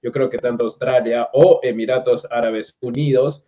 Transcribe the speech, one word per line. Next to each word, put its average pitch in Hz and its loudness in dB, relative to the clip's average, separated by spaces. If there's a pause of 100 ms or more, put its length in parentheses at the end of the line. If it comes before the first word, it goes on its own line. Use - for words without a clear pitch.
Yo 120 -8
creo 135 0
que 117 -6
tanto 120 -2
Australia 120 -2
o 165 6
Emiratos 120 -2
Árabes 113 -4
Unidos 135 -2